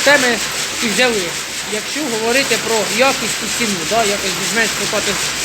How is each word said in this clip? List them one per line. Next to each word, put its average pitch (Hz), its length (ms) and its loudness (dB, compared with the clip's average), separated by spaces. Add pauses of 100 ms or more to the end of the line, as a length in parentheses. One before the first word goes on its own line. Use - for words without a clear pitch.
те 285 140 8
ми 247 200 2 (460)
і 240 40 0
взяли. 220 360 2 (500)
Якщо 214 280 -4
говорити 240 560 0 (100)
про 226 80 2 (220)
якість 254 480 2
і - 20 -4 (100)
ціну, 208 220 0 (100)
да, 226 140 2
якось 196 360 0
більш-менш 196 300 0 (100)
шукати 202 320 0 (320)